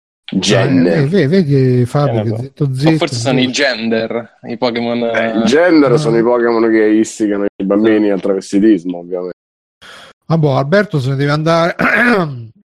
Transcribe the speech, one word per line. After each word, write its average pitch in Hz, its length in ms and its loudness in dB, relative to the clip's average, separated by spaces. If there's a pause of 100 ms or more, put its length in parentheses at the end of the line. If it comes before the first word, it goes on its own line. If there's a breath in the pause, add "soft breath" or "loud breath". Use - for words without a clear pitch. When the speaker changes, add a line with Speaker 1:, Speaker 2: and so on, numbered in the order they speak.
(320)
Speaker 1:
Jenner. 101 640 0
Speaker 2:
Eh, 139 80 2
ve-, 165 200 2
vedi, 135 600 2
Fabio, 135 340 -2
Speaker 3:
Eh, - 20 -2
Speaker 2:
che 110 60 -4
Speaker 3:
lo 110 80 -4
so. 117 60 -6
Speaker 2:
zitto, 139 220 -6
Speaker 3:
O 135 80 -2
Speaker 2:
zitto, 147 260 2
Speaker 3:
forse 147 180 -4
sono 127 240 -2
i - 20 2
Speaker 2:
zitto. 127 100 -2
Speaker 3:
gender, 113 920 -4
i 120 140 -10
Pokémon, 120 460 -2
Speaker 1:
Eh, 117 360 -2
i - 20 0
Speaker 3:
eh. 110 40 2
Speaker 1:
gender 151 480 4
Speaker 2:
Ah. 120 40 4
Speaker 1:
sono 113 220 0
i 117 40 2
Pokémon 117 480 2
che 110 160 4
istigano 107 600 0 (100)
i 98 80 -8
bambini 107 460 2
al 95 100 -2
travestitismo, 98 800 0
ovviamente. 90 360 -10 (920 loud breath)
Speaker 2:
Ah, 165 120 0
boh, 151 180 2
Alberto 156 440 0
se 123 100 -4
ne 139 60 -2
deve 143 160 0
andare. 165 440 0
<clears throat> 202 720 -2 (260)